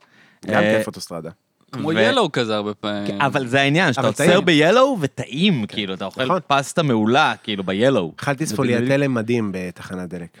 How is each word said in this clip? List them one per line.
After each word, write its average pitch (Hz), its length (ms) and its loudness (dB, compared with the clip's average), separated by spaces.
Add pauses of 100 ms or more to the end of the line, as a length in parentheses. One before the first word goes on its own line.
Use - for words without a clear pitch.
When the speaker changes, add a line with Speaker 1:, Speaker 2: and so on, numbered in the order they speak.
(460)
Speaker 1:
גם 104 160 2
Speaker 2:
אה, 107 160 4
Speaker 1:
כיף 107 80 -2
אוטוסטרדה. 87 440 -10 (420)
Speaker 3:
כמו 131 160 -6
Speaker 2:
ו- 160 40 -2
Speaker 3:
ילו 226 400 2
כזה 110 240 -2
הרבה 104 180 -4
פעמים. 104 320 -6
Speaker 2:
כן, 101 140 -4
אבל 135 260 0
זה 127 140 2
העניין, 143 320 2
שאתה 123 80 -2
Speaker 1:
אבל 120 80 2
Speaker 2:
עוצר 110 180 -2
Speaker 1:
טעים. 180 180 4
Speaker 2:
ב-Yellow 190 560 4
וטעים, 139 640 -2
Speaker 1:
כן. - 80 -12
Speaker 2:
כאילו, 101 200 -6
אתה 90 100 -8
אוכל 110 200 -6
Speaker 1:
נכון. 156 220 0
Speaker 2:
פסטה 143 360 0
מעולה, 120 600 2
כאילו, 98 220 -6
ב-Yellow. 98 560 2
Speaker 1:
אכלתי 143 260 -4
Speaker 2:
זה - 80 -6
Speaker 1:
ספוליאטלה 123 420 0
Speaker 2:
בדיוק. 139 160 0
Speaker 1:
מדהים 113 420 -2
בתחנת 90 540 -10
דלק. 85 200 -12 (120)